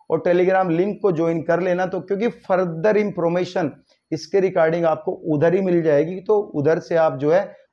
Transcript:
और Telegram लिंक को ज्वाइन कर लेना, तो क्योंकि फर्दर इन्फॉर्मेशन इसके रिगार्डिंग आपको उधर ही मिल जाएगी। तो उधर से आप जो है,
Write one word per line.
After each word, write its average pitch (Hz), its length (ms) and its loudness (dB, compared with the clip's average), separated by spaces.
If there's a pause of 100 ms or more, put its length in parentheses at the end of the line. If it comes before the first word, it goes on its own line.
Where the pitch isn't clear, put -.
(100)
और 160 160 0
Telegram 180 440 2
लिंक 196 320 -2
को 202 100 2
ज्वाइन 165 300 -2
कर 170 180 0
लेना, 185 260 -2
तो 185 140 -6
क्योंकि 202 280 -4
फर्दर 185 680 -2
इन्फॉर्मेशन 175 760 -2 (400)
इसके 160 280 -2
रिगार्डिंग 170 440 2
आपको 156 280 -2
उधर 165 420 0
ही 196 60 0
मिल 175 220 2
जाएगी। 156 380 2
तो 208 180 0
उधर 160 400 0
से 170 180 -4
आप 160 200 2
जो 143 160 0
है, 185 240 0 (160)